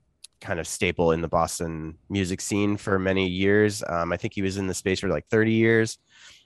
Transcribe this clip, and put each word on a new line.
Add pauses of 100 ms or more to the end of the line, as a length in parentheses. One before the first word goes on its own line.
(400)
kind
of
staple
in
the
Boston (140)
music
scene
for
many
years.
Um,
I
think
he
was
in
the
space
for,
like,
thirty
years, (480)